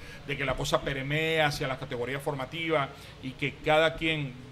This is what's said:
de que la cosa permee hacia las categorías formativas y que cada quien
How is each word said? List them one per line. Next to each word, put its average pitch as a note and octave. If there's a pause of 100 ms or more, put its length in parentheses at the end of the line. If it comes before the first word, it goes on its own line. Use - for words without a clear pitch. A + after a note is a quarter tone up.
(260)
de C#3
que C#3
la C3
cosa D3
permee D3+
hacia D3
las C3
categorías B2+
formativas D3 (320)
y C3
que C#3 (100)
cada D#3
quien D#3+ (180)